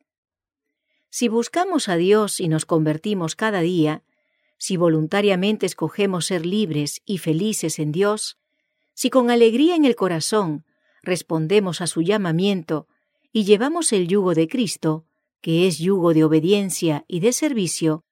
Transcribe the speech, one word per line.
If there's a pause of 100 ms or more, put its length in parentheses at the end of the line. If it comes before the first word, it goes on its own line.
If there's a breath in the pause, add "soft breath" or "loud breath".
(1080)
Si
buscamos
a
Dios
y
nos
convertimos
cada
día, (540)
si
voluntariamente
escogemos
ser
libres
y
felices
en
Dios, (560)
si
con
alegría
en
el
corazón (400)
respondemos
a
su
llamamiento (460)
y
llevamos
el
yugo
de
Cristo, (380)
que
es
yugo
de
obediencia
y
de
servicio,